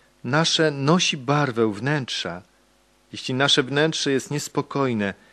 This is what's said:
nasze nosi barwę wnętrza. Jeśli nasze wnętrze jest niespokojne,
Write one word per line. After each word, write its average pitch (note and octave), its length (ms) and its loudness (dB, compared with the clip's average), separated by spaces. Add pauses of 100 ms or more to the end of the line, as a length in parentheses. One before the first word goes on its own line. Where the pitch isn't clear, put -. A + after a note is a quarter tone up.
(240)
nasze D#3 480 2
nosi D3 460 2
barwę B2 560 0
wnętrza. A2 680 -4 (720)
Jeśli C3 220 -8
nasze C3+ 300 4
wnętrze C#3+ 480 0
jest C3 200 -2
niespokojne, C3 840 -2 (180)